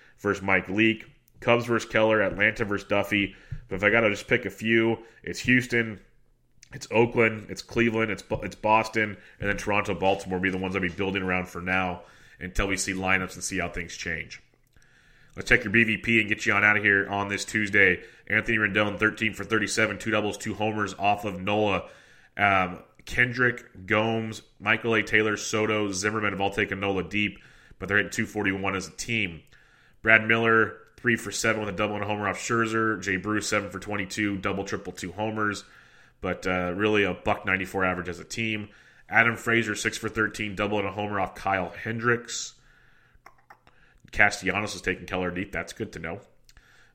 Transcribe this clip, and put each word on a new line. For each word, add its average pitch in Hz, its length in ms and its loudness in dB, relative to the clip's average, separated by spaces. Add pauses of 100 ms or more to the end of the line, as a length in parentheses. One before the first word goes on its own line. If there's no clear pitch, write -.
(180)
versus 95 240 0
Mike 95 280 2
Leake. 110 360 2 (340)
Cubs 120 260 2
versus 117 240 0
Keller. 110 320 4
Atlanta 101 440 2
versus 98 220 -4
Duffy. 101 480 0 (340)
But 95 60 -6
if 92 80 -4
I 104 80 6
gotta 113 180 4
just - 180 -4
pick 120 180 0
a 98 40 -6
few, 113 480 2 (260)
it's - 180 -8
Houston, 120 580 2 (720)
it's - 180 -14
Oakland, 110 580 2
it's 92 120 -10
Cleveland, 113 500 0
it's 95 120 -8
Bo-, - 180 -4
it's 98 140 -8
Boston, 107 640 2 (220)
and 101 100 -2
then 95 80 0
Toronto, 104 360 0
Baltimore 95 460 0
will 92 40 -4
be 95 60 4
the 92 80 -2
ones 92 180 -2
I'll 92 60 0
be 90 80 0
building 95 340 -2
around 92 240 0
for 87 140 -12
now 92 400 -2 (380)
until 95 280 -2
we 95 100 -2
see 95 160 -2
lineups 92 420 0
and 90 80 -14
see 95 160 -4
how 87 100 -2
things 85 260 -10
change. 78 460 -8 (960)
Let's - 120 -10
check - 160 4
your 104 80 -6
B 117 120 6
V 107 140 -2
P 113 220 2
and 101 80 2
get 104 180 -4
you 110 80 2
on 101 100 2
out 104 140 6
of 104 60 -4
here 98 240 4
on 101 220 -2
this 101 160 -4
Tuesday. 98 560 4 (260)
Anthony 110 300 0
Rendon, 104 420 0
thirteen 107 340 0
for 101 100 -10
thirty-seven, 104 540 0
two 110 140 -6
doubles, 104 260 0
two 107 160 -6
homers 107 460 -2
off 101 240 2
of 95 160 -6
Nola. 104 460 0 (520)
Um, 95 420 2 (260)
Kendrick, 120 840 0
Gomes, 113 540 0 (180)
Michael 110 360 2
A. 107 80 2
Taylor, 107 340 2
Soto, 107 540 0
Zimmerman 104 400 -2
have 95 100 -4
all 98 100 0
taken 98 280 -2
Nola 98 240 -2
deep, 104 360 -2 (400)
but 92 80 -10
they're 101 100 4
hitting 98 140 0
two 113 140 -4
forty-one 98 500 -2
as 90 120 -4
a - 40 -16
team. 101 500 -6 (600)
Brad 110 260 6
Miller, 113 500 4 (200)
three 117 180 2
for 101 160 -4
seven 110 300 0
with 101 120 -4
a 90 40 -10
double 104 180 0
and 101 80 -4
a 98 40 -6
homer 104 200 -2
off 92 100 -2
Scherzer. 113 640 0
Jay 95 140 0
Bruce, 104 320 -2
seven 101 220 -2
for 95 100 -10
twenty-two, 101 580 -4
double, 98 280 -2
triple, 95 260 -8
two 87 220 -10
homers. 107 500 -4 (560)
But, 92 260 -4
uh, 90 300 0
really 104 280 2
a 90 100 0
buck 104 320 -2
ninety-four 95 400 0
average 90 240 -2
as 87 100 -8
a 82 60 -14
team. 110 440 -6 (400)
Adam 113 260 6
Frazier, 113 400 0
six - 220 -2
for 110 120 -6
thirteen, 104 460 -2
double 104 220 0
and 98 100 -2
a 92 40 -6
homer 104 280 -2
off 92 160 -2
Kyle 95 340 0
Hendricks. 117 840 -2 (1600)
Castellanos 101 640 0
is 87 60 -12
taking 92 240 -4
Keller 92 260 -2
deep. 92 200 -6
That's 82 220 -8
good - 200 -8
to 90 60 -12
know. 82 200 -8 (760)